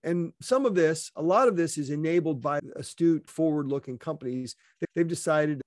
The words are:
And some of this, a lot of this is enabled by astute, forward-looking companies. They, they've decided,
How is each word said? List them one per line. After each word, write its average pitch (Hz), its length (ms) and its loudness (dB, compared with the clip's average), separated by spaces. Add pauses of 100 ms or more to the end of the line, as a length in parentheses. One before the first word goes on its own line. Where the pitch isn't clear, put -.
And 165 380 -2
some 269 240 2
of 214 80 2
this, 160 420 2
a - 60 -6
lot 208 260 4
of 196 80 2
this 165 220 0
is 139 100 -4
enabled 156 540 0
by 147 180 -2 (160)
astute, 160 500 0
forward-looking 139 680 -2
companies. 127 580 -6 (260)
They, 175 140 -2
they've 165 140 2
decided, 151 580 0